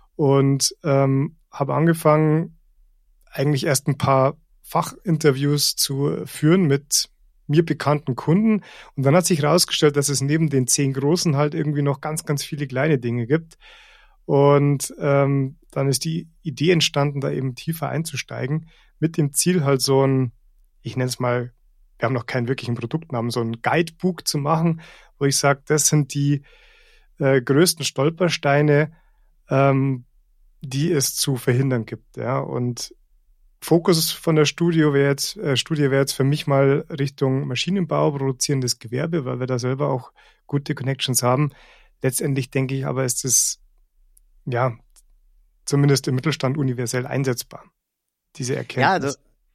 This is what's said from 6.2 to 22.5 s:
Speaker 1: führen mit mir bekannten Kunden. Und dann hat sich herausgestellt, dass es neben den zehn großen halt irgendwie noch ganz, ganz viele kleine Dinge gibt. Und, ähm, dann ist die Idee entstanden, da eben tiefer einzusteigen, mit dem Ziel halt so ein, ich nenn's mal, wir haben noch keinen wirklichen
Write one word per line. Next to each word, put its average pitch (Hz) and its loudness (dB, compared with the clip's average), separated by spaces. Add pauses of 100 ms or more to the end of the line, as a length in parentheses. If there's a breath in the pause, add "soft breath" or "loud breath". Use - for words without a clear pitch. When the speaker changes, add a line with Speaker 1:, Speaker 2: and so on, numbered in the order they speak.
Speaker 1:
führen 175 2
mit - 0 (380)
mir 160 2
bekannten 147 -2
Kunden. 208 0 (320 loud breath)
Und 135 -4
dann 139 4
hat 175 4
sich 165 0
herausgestellt, 151 2
dass 143 0
es 139 -2
neben 151 0
den 131 2
zehn 139 0
großen 143 0
halt 147 0
irgendwie 151 -2
noch 143 -2
ganz, 156 -6
ganz 147 -2
viele 143 -8
kleine 131 0
Dinge 120 -4
gibt. 160 -2 (680 loud breath)
Und, 143 4
ähm, 139 0 (140)
dann 139 -2
ist 135 -2
die 165 -6 (120)
Idee 147 -2
entstanden, 143 0
da 143 -2
eben 135 -4
tiefer 160 -6
einzusteigen, 135 -6 (300 soft breath)
mit 160 0
dem 143 0
Ziel 180 0
halt 139 2
so 135 2
ein, 131 0 (500)
ich - -12
nenn's 127 -4
mal, 123 -4 (440)
wir - -4
haben 120 0
noch 120 -4
keinen 123 -4
wirklichen 123 -4